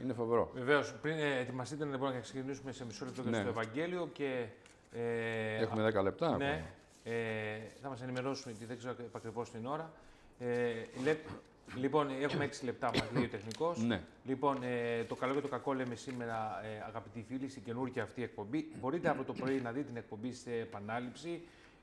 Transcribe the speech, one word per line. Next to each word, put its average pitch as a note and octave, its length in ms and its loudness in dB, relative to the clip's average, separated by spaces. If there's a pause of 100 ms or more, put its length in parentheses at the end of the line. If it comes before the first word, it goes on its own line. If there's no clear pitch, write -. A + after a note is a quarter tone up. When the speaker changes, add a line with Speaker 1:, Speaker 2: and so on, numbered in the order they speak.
Speaker 1:
είναι B2+ 120 -2
φοβερό. A2+ 400 4
Speaker 2:
Βεβαίως, B2+ 480 4
πριν, D#3 160 0
ε, C#3+ 220 2
ετοιμαστείτε, B2+ 460 -2
λοιπόν, C3+ 280 0
να B2+ 60 -2
ξεκινήσουμε C3 520 -6
σε A#2+ 140 -8
μισό A#2 200 -8
λεπτό B2+ 160 -6
και A#2 80 0
Speaker 1:
Ναι. A2+ 100 6
Speaker 2:
στο G#2 80 4
Ευαγγέλιο D3 640 0
και, B2+ 340 0 (440)
ε, A2+ 640 0
Speaker 1:
Έχουμε A2 260 2
Speaker 2:
α, G#2+ 40 6
Speaker 1:
δέκα G#2+ 160 6
λεπτά G2 360 4
Speaker 2:
ναι. C#3 80 2
Speaker 1:
ακόμα. C#3 200 0 (380)
Speaker 2:
Ε, A2 560 -2 (220)
θα C#3 80 -6
μας B2 120 -8
ενημερώσουν, B2+ 500 -2
γιατί A2 140 -8
δεν A#2+ 120 -6
ξέρω A#2+ 180 -4 (160)
ακριβώς A2+ 400 -4
την A2+ 140 -6
ώρα. D#3 260 -4 (480)
Ε, A#2+ 320 2 (320)
λέ-, D#3 140 6 (580)
λοιπόν, C#3 340 4 (120)
έχουμε C#3+ 220 2
έξι C#3 220 -2
λεπτά, A#2+ 220 0
μας A#2 260 2
λέει B2 100 4
ο A#2 40 2
τεχνικός. A2+ 560 0
Speaker 1:
Ναι. A2 180 6 (240)
Speaker 2:
Λοιπόν, C3+ 380 4
ε, A#2 400 2
το A#2+ 120 -2
καλό C3 180 2
και C#3+ 80 4
το C#3 60 -4
κακό B2+ 260 0
λέμε B2+ 220 0
σήμερα, A2+ 680 -4
ε, G#2+ 240 -6
αγαπητοί G#2+ 400 -8
φίλοι, C3 220 -4
στην A#2+ 140 -12
καινούργια A#2+ 400 -2
αυτή A#2+ 200 -4
εκπομπή. A2+ 560 -2
Μπορείτε D#3+ 300 2
από C3+ 140 2
το C3 100 -4
πρωί C3 260 2
να A#2 120 -2
δείτε C3+ 160 -2
την A#2+ 100 -6
εκπομπή A2+ 360 -6
σε - 180 -8
επανάληψη. A#2 920 -4 (420)